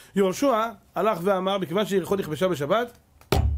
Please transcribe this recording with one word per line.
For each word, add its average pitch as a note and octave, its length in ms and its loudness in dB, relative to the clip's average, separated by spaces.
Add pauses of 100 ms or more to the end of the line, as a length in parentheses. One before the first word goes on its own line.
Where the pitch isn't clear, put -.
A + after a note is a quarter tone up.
(160)
יהושע G#3+ 540 2 (260)
הלך F#3+ 260 0
ואמר, F#3+ 360 0
"מכיוון F#3 280 -2
שיריחו F#3 300 0
נכבשה D#3 320 -2
בשבת", F#3 500 -2 (600)